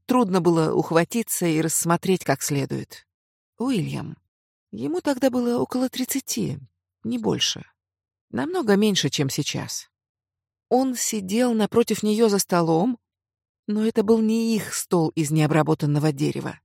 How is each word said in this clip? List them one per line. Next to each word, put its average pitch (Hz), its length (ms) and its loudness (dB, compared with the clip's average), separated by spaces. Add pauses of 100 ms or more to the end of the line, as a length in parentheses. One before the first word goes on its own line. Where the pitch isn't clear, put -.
трудно 190 340 2
было 165 320 2
ухватиться 170 720 0
и 160 160 0
рассмотреть 170 640 0
как 139 160 0
следует. - 680 -6 (520)
Уильям. 160 580 -4 (540)
Ему 285 320 -4
тогда 269 260 0
было 240 320 0
около 254 300 0
тридцати, - 680 -4 (460)
не 233 140 -4
больше. - 480 -2 (640)
Намного 277 460 0
меньше, 202 340 2
чем 139 180 -2
сейчас. - 640 -8 (800)
Он 254 260 2
сидел 220 560 -2
напротив 220 500 2
неё 214 280 4
за 202 80 2
столом, 170 600 2 (680)
но 214 180 -2
это 226 180 2
был 220 200 4
не 226 340 2
их - 160 -4
стол - 380 0
из 151 200 -2
необработанного 151 800 2
дерева. 139 540 -4